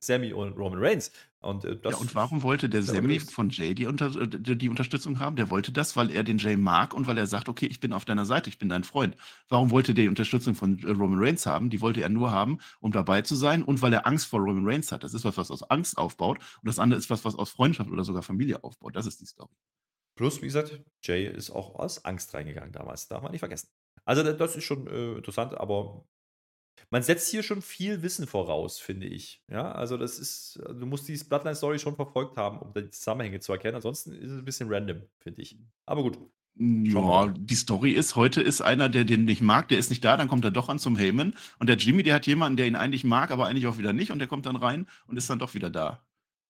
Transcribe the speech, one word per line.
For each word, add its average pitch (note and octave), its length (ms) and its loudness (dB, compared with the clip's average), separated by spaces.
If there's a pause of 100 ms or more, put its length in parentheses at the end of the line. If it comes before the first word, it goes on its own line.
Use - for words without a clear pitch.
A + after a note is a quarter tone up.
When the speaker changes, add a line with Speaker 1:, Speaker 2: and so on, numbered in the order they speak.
Speaker 1:
Sammy B2 320 0
und G2 240 -4
Roman F#2 240 -4
Reigns. - 300 2 (300)
Und, G2 240 -6
äh, - 120 -6 (140)
Speaker 2:
Ja, G#2+ 40 -4
Speaker 1:
das - 20 -6
Speaker 2:
und A#2+ 160 -6
warum B2+ 300 0
wollte C3+ 260 2
der G#2+ 140 2
Speaker 1:
ist G2 100 -2
ja F#2+ 80 2
Speaker 2:
Sammy C#3 180 2
Speaker 1:
gut. D3+ 120 -12
Speaker 2:
von G#2+ 180 0
Jay F2 240 -4
die A2+ 140 -2
Unter-, C#3 340 -2
äh, A#2+ 60 -2
die, A2+ 300 -2
die B2 120 0
Unterstützung C3 500 -4
haben? C#3+ 180 -4
Der A2 120 2
wollte G2 220 0
das, D3 240 -2
weil A#2 160 2
er G2 120 0
den A2 140 0
Jay G#2+ 180 2
mag F#2 380 4
und B2+ 140 -2
weil A#2 100 0
er G#2+ 80 0
sagt, G2+ 240 -4
„Okay, B2 160 -4
ich B2 140 -6
bin A2+ 140 -4
auf G2 120 -6
deiner G#2 200 0
Seite, B2 240 0
ich - 100 -16
bin G2+ 100 -2
dein F2+ 140 0
Freund.“ A#2+ 320 0 (320)
Warum B2 240 4
wollte B2+ 240 6
der A2+ 80 6
die G#2 60 6
Unterstützung A2+ 440 2
von, G2 260 2
äh, F#2+ 120 -4
Roman G2 320 2
Reigns D#3+ 240 2
haben? F#2+ 240 0
Die G#2 100 -2
wollte A2+ 200 0
er D#2 80 0
nur A#2 220 2
haben, A2 280 2 (200)
um G#2+ 120 -2
dabei G2+ 320 2
zu D3 120 -2
sein D3 280 4
und C#3 180 2
weil B2 120 6
er A2 120 4
Angst D3 220 2
vor A2+ 140 0
Roman G2 260 2
Reigns D3 240 -2
hat. - 120 -8
Das C#2+ 120 -10
ist A#2 100 -4
was, G#2 120 0
was F#2 120 -4
aus C2+ 140 -10
Angst D#3+ 340 0
aufbaut F2 400 -2 (240)
und - 60 -6
das - 100 -2
andere A#2+ 220 4
ist - 100 -8
was, A2+ 160 -2
was G#2+ 100 -2
aus - 140 -6
Freundschaft B2+ 400 2
oder F2+ 140 -4
sogar F2+ 180 -4
Familie A2+ 420 -4
aufbaut. - 320 -14
Das A2 120 -4
ist - 120 -10
die - 60 -20
Story. - 300 -20 (640)
Speaker 1:
Plus, B2+ 240 -2
wie C#3 60 -8
gesagt, D3+ 340 -4 (220)
Jay F#2 240 -2
ist - 240 -12
auch - 240 -8
aus - 300 -8
Angst - 280 -8
reingegangen D2 400 -10
damals. C2 340 -14
Darf - 160 -10
man D3 80 -10
nicht E3+ 80 -10
vergessen. - 300 -12 (360)
Also, C#3+ 180 4
da-, D#3 100 0
das E3 220 -2
ist D3+ 100 -10
schon, C3+ 220 -6
äh, A#2 260 -6
interessant, A#2 400 -6
aber G2+ 520 -4 (840)
man B2 120 2
setzt E3+ 260 2
hier A3 140 -4
schon G3+ 180 -6
viel F#3+ 420 -6
Wissen F3 240 -6
voraus, F2 520 -4
finde F#2+ 280 -10
ich. - 440 -14
Ja, A2+ 220 -6
also B2 240 -6
das B2 220 -6
ist, - 480 -12
du B2 200 -12
musst C#3 200 -8
die D3+ 100 -8
Bloodline-Story D3 600 -2
schon C#3+ 180 -6
verfolgt C#3 400 -4
haben, G#2 220 -4
um G#2 140 -16
die G#2 180 -8
Zusammenhänge A2 500 -6
zu - 120 -8
erkennen. A2 220 -4
Ansonsten B2+ 380 -8
ist - 180 -14
es C3+ 80 -10
ein B2+ 60 -14
bisschen B2+ 280 -6
random, G2+ 300 -4 (160)
finde - 220 -14
ich. - 180 -16 (280)
Aber D3 160 -2
gut. B2 160 -2 (680)
Schauen G2 180 4
wir F2 80 6
Speaker 2:
Ja, G2 140 6
Speaker 1:
mal. G2+ 100 -2
Speaker 2:
die G#2+ 180 -2
Story A#2 360 2
ist, - 260 2
heute C3 240 6
ist C#3+ 200 2
einer, C3 280 4
der A#2+ 160 4
den A2+ 180 4
nicht A2 180 4
mag, A#2 280 6
der A#2+ 80 6
ist - 120 2
nicht B2 140 -2
da, A#2+ 140 8
dann C#3+ 100 2
kommt B2 160 2
er G#2+ 80 2
doch B2 160 -2
an D3 100 -2
zum A#2+ 200 2
Heyman. A2 380 2 (220)
Und A#2+ 100 0
der A#2+ 100 8
Jimmy, B2 260 6
der D3 120 6
hat C#3+ 120 2
jemanden, D3 300 4
der B2+ 100 4
ihn A#2 80 2
eigentlich B2+ 300 0
mag, B2+ 260 4
aber B2+ 160 2
eigentlich B2 200 0
auch A#2 100 -2
wieder G#2 160 0
nicht. D#3+ 180 -2
Und D3 80 -4
der C3+ 80 -2
kommt C#3 180 -6
dann B2+ 120 -2
rein B2 300 -2 (200)
und A#2+ 80 -8
ist B2 140 -6
dann B2 100 -2
doch B2+ 140 -6
wieder F#2 160 -6
da. D#2+ 360 -6 (440)